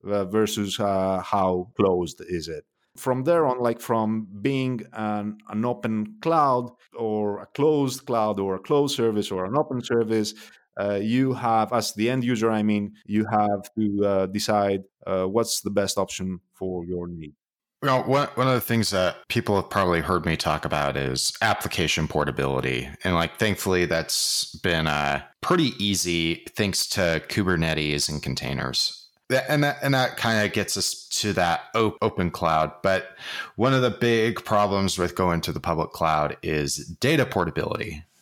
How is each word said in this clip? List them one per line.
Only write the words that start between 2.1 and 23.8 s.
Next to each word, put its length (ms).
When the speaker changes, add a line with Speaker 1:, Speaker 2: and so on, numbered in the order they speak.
Speaker 1:
is 200
it? 160
From 280
there 220
on, 120
like, 220
from 460
being 420
an, 460
an 160
open 580
cloud 480
or 440
a 60
closed 600
cloud 320
or 160
a 60
closed 360
service 340
or 140
an 120
open 260
service, 520
uh, 240
you 300
have, 400
as 220
the 160
end 120
user, 280
I 120
mean, 320
you 180
have 520
to, 280
uh, 220
decide, 560
uh, 180
what's 380
the 80
best 280
option 420
for 320
your 240
need. 240
Speaker 2:
Well, 200
one, 320
one 140
of 60
the 60
things 300
that 260
people 280
have 140
probably 300
heard 260
me 100
talk 280
about 320
is 440
application 680
portability. 840
And, 100
like, 240
thankfully, 480